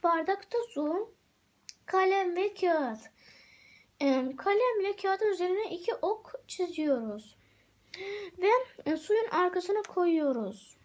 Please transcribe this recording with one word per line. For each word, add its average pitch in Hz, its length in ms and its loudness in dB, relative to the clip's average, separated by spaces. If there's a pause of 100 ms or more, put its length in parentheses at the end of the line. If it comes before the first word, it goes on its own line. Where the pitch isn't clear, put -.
bardakta 339 540 0 (160)
su, 320 400 -4 (720)
kalem 381 500 2
ve 403 180 -2
kağıt. 294 460 0 (1000)
Em, 262 360 2
kalemle 403 600 2
kağıdın 392 360 0
üzerine 370 440 -2
iki 349 180 -4
ok - 420 -4 (120)
çiziyoruz. 262 880 -4 (1000)
Ve, 370 120 2 (360)
e, 311 120 0
suyun 427 340 2
arkasına 359 500 2
koyuyoruz. 302 1040 0